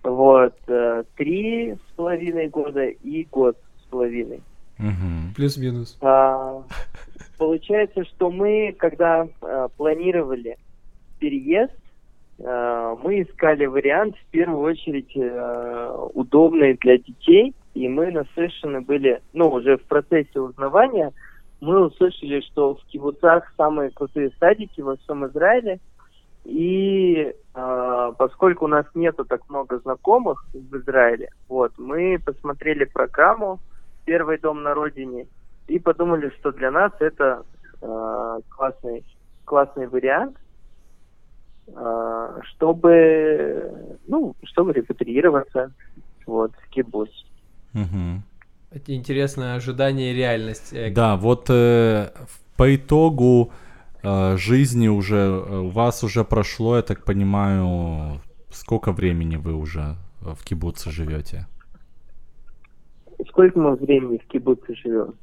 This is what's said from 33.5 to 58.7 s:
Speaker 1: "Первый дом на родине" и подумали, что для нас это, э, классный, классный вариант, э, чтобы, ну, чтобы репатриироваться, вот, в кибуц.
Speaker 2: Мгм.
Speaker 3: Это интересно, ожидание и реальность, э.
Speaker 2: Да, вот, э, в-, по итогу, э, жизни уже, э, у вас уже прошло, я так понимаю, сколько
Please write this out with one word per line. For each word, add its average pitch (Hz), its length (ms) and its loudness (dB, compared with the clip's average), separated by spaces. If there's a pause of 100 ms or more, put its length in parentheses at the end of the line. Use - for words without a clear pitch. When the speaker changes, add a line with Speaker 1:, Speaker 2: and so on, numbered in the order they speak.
Speaker 1:
"Первый 160 340 0
дом 151 260 -4
на 147 100 -2
родине" 135 540 -8 (400)
и 165 100 -2
подумали, 165 640 0
что 143 100 -4
для 131 220 -4
нас 196 260 2
это, 147 460 0 (360)
э, 113 680 -8
классный, 127 560 -8 (400)
классный 139 420 0
вариант, 135 500 -2 (1300)
э, 113 720 -8 (100)
чтобы, 160 1600 4
ну, 254 280 -2 (100)
чтобы 175 280 0
репатриироваться, 131 1000 0 (540)
вот, 113 260 -2 (140)
в - 40 -20
кибуц. 110 400 -4 (640)
Speaker 2:
Мгм. 92 500 -4 (480)
Speaker 3:
Это 139 240 -10
интересно, 135 600 -4
ожидание 131 580 -2
и 123 40 -4
реальность, 113 560 -4
э. 110 180 -6
Speaker 2:
Да, 107 260 4
вот, 113 340 2
э, 117 640 4
в-, - 420 -18
по 135 180 6
итогу, 135 800 4 (500)
э, 95 340 2
жизни 120 520 2
уже, 104 280 0
э, 98 440 0
у 92 80 -4
вас 117 360 0
уже 110 200 0
прошло, 113 520 0
я 113 60 2
так - 220 -6
понимаю, 92 1160 0 (300)
сколько - 420 -4